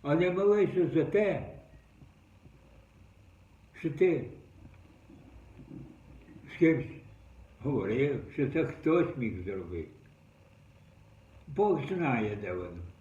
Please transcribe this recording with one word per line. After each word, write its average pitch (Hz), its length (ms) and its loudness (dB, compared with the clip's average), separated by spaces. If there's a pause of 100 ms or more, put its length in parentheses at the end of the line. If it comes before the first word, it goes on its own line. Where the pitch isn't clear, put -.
А 147 140 2
не 180 160 4
молися 185 640 4
за 151 120 4
те, - 440 0 (2250)
що 165 100 -4
ти 165 400 2 (2250)
з - 40 -16
кимсь 160 260 4 (760)
говорив, 127 600 0 (120)
що 143 180 0
це 160 140 0
хтось 165 520 0
міг 95 260 -4
зробити. 87 460 -8 (1600)
Бог 160 400 2
знає, 123 540 0
де 92 120 -6
воно. 87 300 -8 (180)